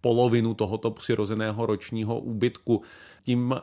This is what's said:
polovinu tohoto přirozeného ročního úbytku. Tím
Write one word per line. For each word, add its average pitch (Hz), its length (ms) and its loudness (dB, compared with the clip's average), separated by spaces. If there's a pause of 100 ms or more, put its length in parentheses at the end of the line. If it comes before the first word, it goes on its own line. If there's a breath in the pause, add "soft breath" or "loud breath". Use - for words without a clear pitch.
polovinu 117 520 4
tohoto 107 380 -2
přirozeného 107 720 -2
ročního 110 540 -4
úbytku. 120 600 0 (420 loud breath)
Tím 123 400 0